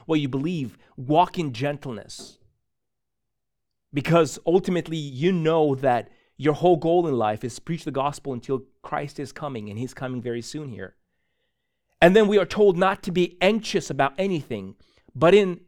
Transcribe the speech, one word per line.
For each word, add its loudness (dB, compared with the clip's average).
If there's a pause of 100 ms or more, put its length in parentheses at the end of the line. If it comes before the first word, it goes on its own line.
what 0
you -4
believe, -6 (180)
walk 0
in -4
gentleness. -10 (1500)
Because 2
ultimately, 0
you -2
know 2
that 0 (300)
your 0
whole 4
goal 0
in 0
life -2
is -10
preach -8
the -8
gospel -4
until -6 (180)
Christ -8
is -10
coming, -10
and -12
he's -8
coming -8
very -8
soon -12
here. -14 (1040)
And 8
then 8
we 2
are 4
told 4
not 0
to -6
be 0
anxious 0
about 0
anything, -6 (400)
but 6
in 4